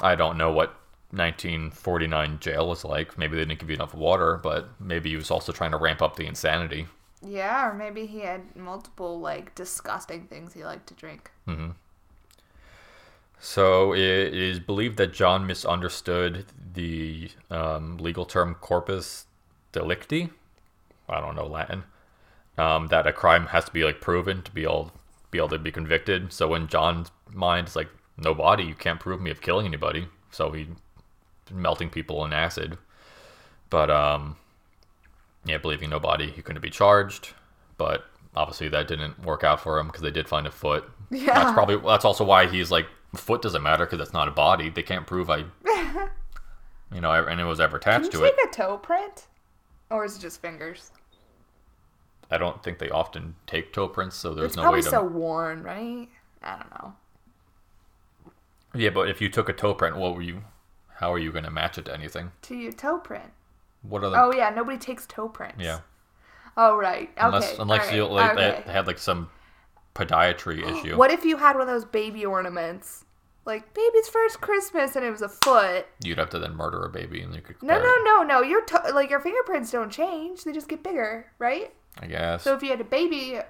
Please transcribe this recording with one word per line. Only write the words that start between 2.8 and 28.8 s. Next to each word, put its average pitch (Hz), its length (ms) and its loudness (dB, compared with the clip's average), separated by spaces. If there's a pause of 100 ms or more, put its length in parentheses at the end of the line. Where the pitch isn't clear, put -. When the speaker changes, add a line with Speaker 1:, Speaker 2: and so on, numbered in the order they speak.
Speaker 1:
like. 76 320 -4
Maybe 78 200 -4
they 80 100 0
didn't 78 120 -6
give 78 120 -10
you 76 60 -4
enough 78 180 -6
water, 85 480 2
but 78 260 -2 (100)
maybe 82 320 -4
he 78 60 -4
was 78 140 -8
also 80 200 -2
trying 82 200 -4
to 78 80 -2
ramp 80 240 0
up 78 140 0
the 80 100 -6
insanity. 78 600 -4 (400)
Speaker 2:
Yeah, 202 440 -4
or 208 40 -10
maybe 214 320 -12
he 214 140 -14
had 185 340 -12
multiple, 180 640 -12
like, 151 360 -10
disgusting - 720 -10
things 165 260 -20
he 165 120 -20
liked 160 240 -14
to 170 60 -20
drink. 151 360 -20 (180)
Speaker 1:
Mm-hmm. 80 220 -8 (1700)
So 95 560 4
it 95 400 4
is 92 260 -2
believed 107 380 -2
that 95 160 2
John 95 320 4
misunderstood 90 1000 -2 (300)
the, 80 560 -6 (200)
um, 80 480 -4
legal 85 280 -4
term 87 300 0
corpus - 680 -4 (460)
delicti. 113 580 -4 (800)
I 76 120 -2
don't 73 140 -8
know 76 120 -6
Latin. 80 380 -6 (720)
Um, 80 300 2
that 80 180 4
a 76 60 2
crime 85 340 6
has 82 200 2
to - 60 -18
be, 82 120 0
like, 76 160 -2
proven 90 420 -2
to - 100 -16
be 78 140 -4
all, 78 260 -2 (380)
be 87 80 -4
able 78 100 2
to 78 100 -2
be 80 140 -4
convicted. 85 600 0
So 82 220 2
in 82 140 -2
John's 85 420 2 (220)
mind, 87 360 2
it's - 80 -8
like, 78 120 -4 (300)
"No 80 160 0
body, 87 300 4
you 80 100 -8
can't 82 260 -4